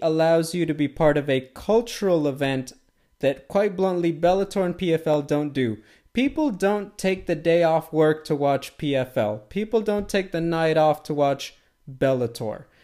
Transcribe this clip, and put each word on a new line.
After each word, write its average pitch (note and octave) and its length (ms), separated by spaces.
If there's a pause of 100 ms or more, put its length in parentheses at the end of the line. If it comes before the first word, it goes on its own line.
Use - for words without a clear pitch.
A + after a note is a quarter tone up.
allows E3 520
you E3+ 120
to D3+ 80
be D3 140
part D3+ 280
of C#3+ 140
a C3 240
cultural G3 720
event C3+ 460 (480)
that, - 260
quite G3+ 300
bluntly, F3+ 360
Bellator F#3 520
and F3+ 140
P F3 140
F D#3+ 140
L D3+ 160
don't D3 300
do. A#2+ 260 (340)
People C#4 380
don't G3+ 480
take F#3+ 280
the E3+ 100
day E3 260
off D#3+ 300
work D#3 320
to D#3 100
watch C#3 440
P C#3+ 160
F C3 220
L. G#2+ 220 (100)
People A3 320
don't G#3 280
take F#3+ 220
the E3 100
night E3 360
off D#3 280
to D#3 100
watch C#3+ 420 (320)
Bellator. B2+ 760 (200)